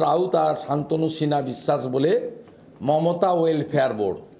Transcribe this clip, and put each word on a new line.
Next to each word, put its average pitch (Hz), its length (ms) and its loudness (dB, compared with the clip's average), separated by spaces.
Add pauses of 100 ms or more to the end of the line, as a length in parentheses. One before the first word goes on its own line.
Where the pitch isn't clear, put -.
রাউত 175 280 2 (120)
আর 151 100 0 (100)
শান্তনু 151 500 -2
সিনহা 147 340 0
বিশ্বাস 135 320 -2 (140)
বলে 139 160 2 (760)
মমতা 170 520 2
ওয়েলফেয়ার 147 600 2
বোর্ড। 98 180 0 (220)